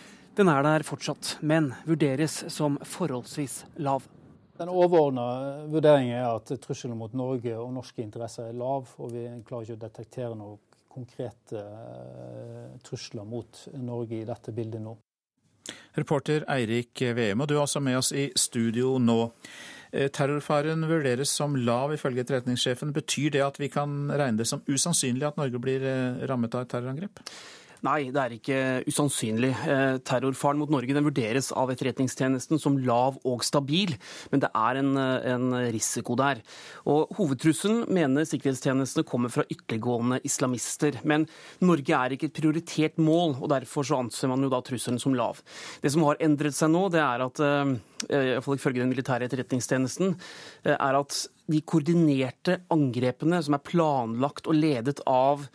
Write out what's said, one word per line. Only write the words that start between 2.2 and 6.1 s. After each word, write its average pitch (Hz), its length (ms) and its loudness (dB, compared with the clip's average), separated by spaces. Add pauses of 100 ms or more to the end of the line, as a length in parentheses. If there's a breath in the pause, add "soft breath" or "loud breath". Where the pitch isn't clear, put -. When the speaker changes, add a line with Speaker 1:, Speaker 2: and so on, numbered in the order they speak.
Speaker 1:
som 147 240 0
forholdsvis 139 880 -6 (140)
lav. 135 240 0 (560)
Speaker 2:
Den 170 100 -6
overordnede 143 1000 2
vurderingen 147 480 6